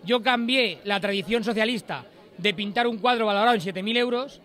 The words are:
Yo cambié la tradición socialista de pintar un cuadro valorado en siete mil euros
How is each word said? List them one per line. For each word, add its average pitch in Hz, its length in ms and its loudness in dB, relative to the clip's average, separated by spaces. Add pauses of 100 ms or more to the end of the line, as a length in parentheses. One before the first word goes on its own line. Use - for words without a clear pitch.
Yo 233 180 0
cambié 240 600 0
la 202 160 -2
tradición 202 440 -2
socialista 214 640 -2 (320)
de 196 160 0
pintar 202 320 -2
un 226 140 -2
cuadro 233 260 2
valorado 214 300 4
en 190 60 0
siete 185 200 -6
mil 220 160 0
euros 247 480 -2